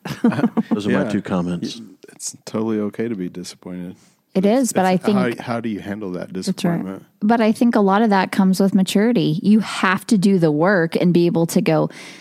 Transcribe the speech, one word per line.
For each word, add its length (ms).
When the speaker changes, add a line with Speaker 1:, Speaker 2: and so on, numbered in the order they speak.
Speaker 1:
<laughs> 480
Speaker 2:
Those 160
are 40
my 120
Speaker 3:
Yeah. 80
Speaker 2:
two 120
comments. 580
Speaker 3:
Y-, 60
it's 260
totally 320
okay 300
to 80
be 120
disappointed. 680
Speaker 4:
It 120
Speaker 3:
It's, 220
Speaker 4:
is, 40
but 180
Speaker 3:
it's 120
Speaker 4:
I 20
think 340
Speaker 3:
how, 40
how 60
do 80
you 120
handle 320
that 200
Speaker 1:
That's 160
right. 60
Speaker 3:
disappointment? 500
Speaker 4:
But 200
I 120
think 220
a 60
lot 220
of 80
that 200
comes 300
with 140
maturity. 680
You 180
have 460
to 100
do 220
the 140
work 440
and 160
be 140
able 220
to 120
go, 300